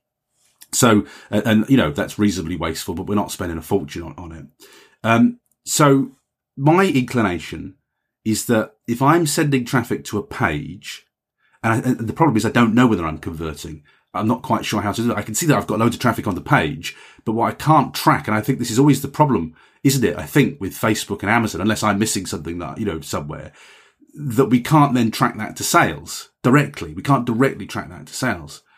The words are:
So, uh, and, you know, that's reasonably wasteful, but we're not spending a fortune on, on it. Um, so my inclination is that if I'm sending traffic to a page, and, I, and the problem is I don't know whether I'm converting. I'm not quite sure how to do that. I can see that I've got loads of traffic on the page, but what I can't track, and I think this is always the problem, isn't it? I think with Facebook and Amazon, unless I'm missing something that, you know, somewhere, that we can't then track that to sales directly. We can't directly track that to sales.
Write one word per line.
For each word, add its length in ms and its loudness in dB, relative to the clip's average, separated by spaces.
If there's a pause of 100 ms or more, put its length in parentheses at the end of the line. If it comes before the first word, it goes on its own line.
(720)
So, 340 4 (240)
uh, 160 0
and, 240 2
you 80 6
know, 140 2
that's 260 -6
reasonably 380 0
wasteful, 400 -6
but 100 -8
we're 80 -4
not 180 -2
spending 280 -6
a 20 -8
fortune 400 -4
on, 160 -14
on 140 -14
it. 140 -16 (580)
Um, 360 4 (240)
so 500 4 (440)
my 300 4
inclination 880 -2 (480)
is 240 -2
that 260 0 (140)
if 160 -2
I'm 240 4
sending 360 0
traffic 420 -2
to 120 -6
a 60 -2
page, 800 -6 (560)
and, 100 0
I, 160 0
and 120 0
the 140 -6
problem 220 2
is 120 0
I 20 -2
don't 240 2
know 140 4
whether 180 0
I'm 140 -6
converting. 640 -10 (300)
I'm 160 -2
not 140 -2
quite 200 -2
sure 180 -2
how 120 -2
to 80 -4
do 80 -2
that. 80 -2
I 60 -4
can 120 -10
see 120 -2
that 100 4
I've 100 -2
got 120 -2
loads 140 4
of 80 -10
traffic 240 0
on 100 -2
the 60 -6
page, 540 -2 (300)
but 80 -2
what 180 0
I 40 -16
can't 380 4
track, 360 0
and 60 0
I 40 0
think 200 -2
this 120 -4
is 80 2
always 220 6
the 80 -6
problem, 460 0 (280)
isn't 220 4
it? 120 -2
I 80 -8
think 360 2
with 120 -6
Facebook 480 -2
and 80 -2
Amazon, 300 0
unless 240 0
I'm 160 2
missing 260 -2
something 340 -8
that, 180 -10
you 80 -6
know, 160 -4
somewhere, 500 -10 (640)
that 320 0
we 160 4
can't 320 4
then 180 2
track 260 -4
that 200 -10
to 80 -6
sales 640 0 (140)
directly. 500 2
We 100 -10
can't 220 2
directly 400 0
track 240 -10
that 180 -18
to 60 -18
sales. 480 -6 (160)